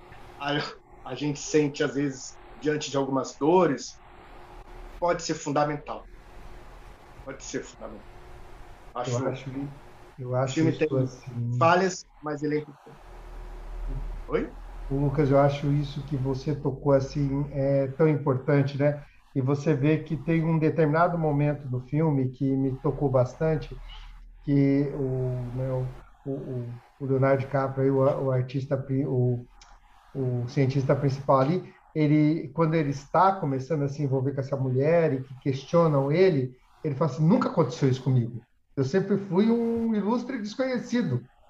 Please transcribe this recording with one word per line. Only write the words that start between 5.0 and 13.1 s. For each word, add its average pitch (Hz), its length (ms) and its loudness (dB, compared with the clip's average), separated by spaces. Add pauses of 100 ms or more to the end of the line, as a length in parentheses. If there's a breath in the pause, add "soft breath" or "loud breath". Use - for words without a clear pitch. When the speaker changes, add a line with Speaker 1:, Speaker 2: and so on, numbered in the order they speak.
Speaker 1:
pode 175 220 0
ser 160 120 -4
fundamental. 147 760 -4 (1160)
Pode 135 180 -14
ser - 220 -8
fundamental. 107 400 -16 (920)
Acho 123 160 -6
Speaker 2:
Eu 127 160 -2
acho, 131 240 -6 (680)
eu 127 120 -10
Speaker 1:
o 123 60 -2
Speaker 2:
acho 131 180 0
Speaker 1:
filme 156 160 4
Speaker 2:
isso 156 160 0
Speaker 1:
tem 135 120 0
Speaker 2:
assim 120 600 -4
Speaker 1:
falhas, 180 460 4 (160)
mas 147 220 -6
ele 151 140 0
é - 40 -2
importante. - 400 -16 (1300)